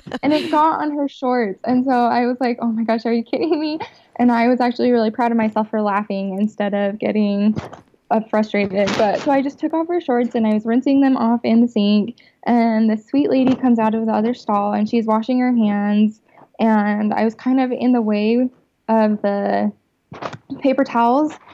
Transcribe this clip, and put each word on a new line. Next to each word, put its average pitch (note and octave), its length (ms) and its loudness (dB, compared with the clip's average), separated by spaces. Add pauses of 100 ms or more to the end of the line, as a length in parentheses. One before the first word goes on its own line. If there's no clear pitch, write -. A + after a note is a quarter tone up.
(220)
and C#4 100 0
it D4+ 200 0
got D#4 280 2
on D4+ 140 -4
her C#4+ 140 -4
shorts. B3 560 -4
And B3+ 200 0
so C4+ 60 -2
I A#3+ 360 2
was B3 120 -2
like, A#3+ 240 -2
"Oh A#3+ 60 -2
my A3+ 160 -2
gosh, A3+ 200 -2
are A#3 80 -2
you A#3 120 0
kidding D#4+ 340 -4
me?" D#4 220 -6 (340)
And B3 160 2
I A#3 160 2
was B3 140 2
actually B3 320 0
really A3+ 180 2
proud A#3 220 -2
of A#3 60 0
myself A3 320 -2
for G#3+ 120 -2
laughing G3 560 -4
instead G#3 340 -4
of G3+ 280 -2
getting, G#3 560 0 (560)
uh, A3 80 2 (100)
frustrated. G3+ 560 0 (100)
But G#3 260 0
so D4 100 0
I C#4 100 2
just C#4 160 -8
took D#4 160 2
off E4 140 -2
her F4 120 -2
shorts, A#3+ 360 -2
and A3+ 100 2
I G#3+ 80 2
was G#3+ 100 -2
rinsing C4 360 2
them C4+ 160 4
off A3+ 280 0
in A#3 180 4
the A#3+ 60 4
sink, G#3 500 0 (260)
and A3+ 440 2
the A3 80 2
sweet C#4 320 -2
lady C4 280 2
comes B3 240 2
out A3 160 0
of A3 100 -2
the A3 60 0
other G#3+ 220 0
stall, G#3 380 -2
and G#3+ 160 0
she's A#3 160 0
washing A3 360 0
her B3+ 120 2
hands, G#3 680 2 (400)
and G#3 520 2
I G#3+ 120 0
was A3 100 -2
kind C4 260 0
of B3+ 120 -2
in A#3+ 180 0
the B3 120 2
way G#3+ 460 0 (400)
of G#3+ 340 2
the G3+ 500 -2 (880)
paper C4+ 240 0
towels B3+ 480 0 (220)